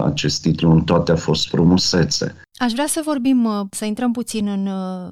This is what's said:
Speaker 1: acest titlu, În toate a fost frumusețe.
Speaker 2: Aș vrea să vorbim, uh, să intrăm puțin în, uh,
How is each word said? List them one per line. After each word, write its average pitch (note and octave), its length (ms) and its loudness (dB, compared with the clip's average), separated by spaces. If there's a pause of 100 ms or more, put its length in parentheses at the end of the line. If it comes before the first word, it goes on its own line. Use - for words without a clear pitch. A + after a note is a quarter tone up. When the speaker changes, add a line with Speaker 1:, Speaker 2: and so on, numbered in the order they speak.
Speaker 1:
acest D2 360 -2
titlu, E2 320 2
În D#2+ 80 6
toate E2 320 2
a E2 40 2
fost - 320 -2
frumusețe. E2+ 840 2 (240)
Speaker 2:
Aș A#3+ 140 0
vrea C#4 140 -2
să D#4 180 -4
vorbim, C4 400 0
uh, G#3+ 160 -2 (100)
să - 140 -8
intrăm A#3 280 -2
puțin A3+ 340 -4
în, G3 200 -2
uh, F#3 460 -6